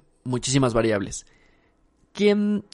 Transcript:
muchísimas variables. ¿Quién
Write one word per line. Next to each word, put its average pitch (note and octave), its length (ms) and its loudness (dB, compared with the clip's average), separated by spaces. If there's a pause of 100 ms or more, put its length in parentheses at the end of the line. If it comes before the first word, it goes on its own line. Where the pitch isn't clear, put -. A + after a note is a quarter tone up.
(240)
muchísimas B2+ 520 0
variables. G#2+ 500 -2 (880)
¿Quién G#3 600 0